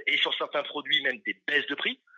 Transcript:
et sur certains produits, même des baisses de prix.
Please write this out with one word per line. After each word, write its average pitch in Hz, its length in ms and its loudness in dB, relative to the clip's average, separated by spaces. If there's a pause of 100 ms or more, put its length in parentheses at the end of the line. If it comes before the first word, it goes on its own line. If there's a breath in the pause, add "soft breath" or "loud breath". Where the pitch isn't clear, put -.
et 143 120 4
sur 147 160 2
certains 147 300 -2
produits, 143 380 0
même 127 220 0
des - 220 -6
baisses 147 200 2
de 143 80 -4
prix. 247 240 -2 (200 loud breath)